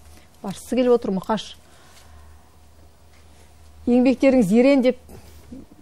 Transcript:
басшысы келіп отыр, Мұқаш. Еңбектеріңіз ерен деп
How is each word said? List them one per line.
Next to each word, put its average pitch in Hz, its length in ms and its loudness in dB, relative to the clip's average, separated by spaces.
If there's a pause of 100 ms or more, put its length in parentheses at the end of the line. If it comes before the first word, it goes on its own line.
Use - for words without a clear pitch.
(420)
басшысы 208 340 -12
келіп 247 220 2
отыр, 233 160 -8
Мұқаш. - 380 -8 (2250)
Еңбектеріңіз 247 680 2
ерен 262 280 4
деп 247 160 0 (840)